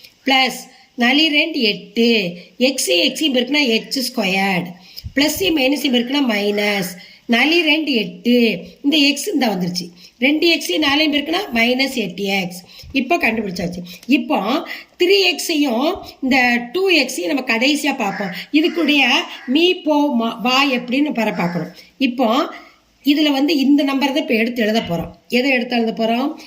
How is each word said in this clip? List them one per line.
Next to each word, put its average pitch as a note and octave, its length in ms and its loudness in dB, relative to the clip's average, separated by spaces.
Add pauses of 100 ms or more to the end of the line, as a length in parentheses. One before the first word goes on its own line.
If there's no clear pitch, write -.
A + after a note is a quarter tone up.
(240)
பிளஸ் C4 360 0 (340)
நாலு C#4 360 2
ரெண்டு D4+ 300 0
எட்டு, A3 480 0 (500)
எக்ஸ், C4+ 300 0
எக்ஸ் E4 340 0
கியூப் C#4 140 0
இருக்குன்னா C4+ 300 0
எக்ஸ் A#3+ 460 -2
ஸ்கொயர்டு, F#3+ 540 -2 (480)
பிளஸ் D4+ 240 0
மைனஸ் D4 520 0
இருக்குன்னா B3 380 0
மைனஸ், G3+ 640 -2 (360)
நாலு C#4+ 360 4
ரெண்டு D4+ 300 0
எட்டு, A3 720 2 (180)
இந்த C#4+ 140 2
எக்ஸ் C#4 360 2
இந்த B3+ 160 2
வந்துருச்சு, F3+ 380 -2 (320)
ரெண்டு D4+ 280 2
எக்ஸ் E4 260 0
நாலையும் D4+ 400 2
பெருக்குனா D#4 300 -2 (120)
மைனஸ் B3 400 0
எட்டு G3 280 -6
எக்ஸ். G3 400 -4 (300)
இப்போ D4+ 240 0
கண்டுபிடிச்சாச்சு. G3+ 640 -4 (260)
இப்போ B3 640 0 (300)
த்ரீ F4+ 180 4 (160)
எக்ஸையும் D4 680 -2 (200)
இந்த B3 380 2 (120)
டூ F#4+ 180 0
எக்ஸையும் E4 360 0
நம்ம D4 140 -2
கடைசியா C4+ 560 0
பார்ப்போம். G3 340 -4 (220)
இதுக்குடைய D4+ 500 2 (440)
மீ, E4+ 280 2
போ, D4 400 0
மா, A3+ 280 -2
வா C4 300 2
எப்படின்னு C4 400 0
பெற A3 200 -2
பார்க்கணும். F3 400 -4 (260)
இப்போ B3+ 560 0 (500)
இதுல D4 260 4
வந்து C#4+ 260 2
இந்த C#4+ 260 4
நம்பர் C4+ 260 0
தான் C4+ 140 0
இப்ப - 120 -2
எடுத்து A#3 280 0
எழுத G#3+ 180 2
போறோம். E3+ 300 -4 (180)
எதை B3+ 220 0
எடுத்து B3 260 0
எழுத A3+ 160 0
போறோம்? A#3 360 0 (180)